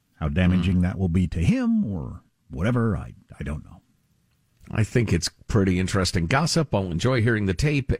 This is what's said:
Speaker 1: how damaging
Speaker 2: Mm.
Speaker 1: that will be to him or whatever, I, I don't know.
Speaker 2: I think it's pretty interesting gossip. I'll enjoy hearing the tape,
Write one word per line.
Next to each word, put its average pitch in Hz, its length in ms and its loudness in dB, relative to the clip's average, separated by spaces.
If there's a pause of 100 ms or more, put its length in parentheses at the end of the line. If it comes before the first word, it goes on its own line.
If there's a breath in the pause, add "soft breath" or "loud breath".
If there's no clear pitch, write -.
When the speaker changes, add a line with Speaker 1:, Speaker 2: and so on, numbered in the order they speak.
(180)
Speaker 1:
how 78 120 -4
damaging 90 480 2
Speaker 2:
Mm. 90 40 4
Speaker 1:
that 90 160 -2
will 92 120 0
be 90 160 2
to 82 140 -6
him 226 440 2
or 85 380 -8 (260)
whatever, 117 480 0
I, - 160 -10 (260)
I - 40 -10
don't - 220 -8
know. - 180 -20 (880)
Speaker 2:
I 110 140 0
think 110 280 0
it's 82 160 0 (180)
pretty 95 320 2
interesting 90 480 0
gossip. 151 480 0
I'll 98 160 -2
enjoy 127 300 0
hearing 107 240 0
the 95 100 0
tape, 143 460 -2